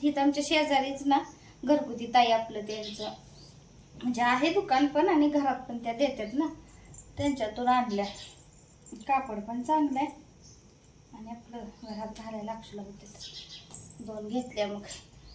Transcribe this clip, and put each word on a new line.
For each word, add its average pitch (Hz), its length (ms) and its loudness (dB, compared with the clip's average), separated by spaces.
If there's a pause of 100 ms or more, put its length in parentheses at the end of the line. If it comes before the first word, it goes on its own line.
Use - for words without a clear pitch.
इथं 285 180 2
आमच्या 285 260 4
शेजारीच 277 580 2
ना 277 140 6 (440)
घरगुती 247 500 2
ताई 233 180 8
आपलं 226 300 0
त्यांचं 208 480 -8 (920)
म्हणजे 240 180 0
आहे 262 320 4
दुकान 285 340 4
पण 294 200 4
आणि 294 220 6
घरात 277 260 2
पण 240 220 -10
त्या 226 160 -4
देतात 233 400 0
ना, 302 140 2 (720)
त्यांच्यातून 247 500 0
आणल्या. 208 380 2 (1040)
कापड 247 320 -2
पण 233 220 -8
चांगलं 294 380 2
आहे 294 80 0 (1080)
आणि 220 120 -14
आपलं 233 340 -14 (200)
घरात 214 360 -10
घालायला 220 320 -8
अक्षूला 208 300 -12
होते. 202 240 -16 (960)
दोन 214 280 -10
घेतल्या 214 400 -4
मग. 202 160 -8 (520)